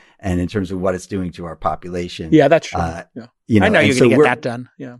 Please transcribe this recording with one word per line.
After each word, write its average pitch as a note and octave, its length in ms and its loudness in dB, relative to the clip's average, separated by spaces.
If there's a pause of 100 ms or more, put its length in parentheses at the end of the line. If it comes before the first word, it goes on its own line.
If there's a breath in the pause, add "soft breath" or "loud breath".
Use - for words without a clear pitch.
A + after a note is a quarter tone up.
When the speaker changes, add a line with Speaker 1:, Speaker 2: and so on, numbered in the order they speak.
(200 soft breath)
Speaker 1:
and F2+ 200 -2
in F2+ 80 -2
terms F#2+ 220 -4
of F#2+ 100 -6
what F#2 140 -2
it's F2+ 120 -10
doing F#2+ 260 -6
to F2 120 -14
our D#2+ 120 -14
population. F2 760 -6
Speaker 2:
Yeah, C#3+ 160 6
that's D#3+ 200 2
true. - 120 -6
Speaker 1:
Uh, - 220 -6 (120)
Speaker 2:
Yeah. A2+ 120 -16 (200)
Speaker 1:
you G#2+ 140 4
know, F#3+ 60 4
Speaker 2:
I - 20 4
know G#3 120 4
Speaker 1:
and D3 80 4
Speaker 2:
you're C#3 80 2
Speaker 1:
so B2+ 40 2
Speaker 2:
gonna C3 100 6
get A#2 80 4
Speaker 1:
we're D3 60 8
Speaker 2:
that B2 180 0
done. B2 360 -8
Yeah. B2 220 -16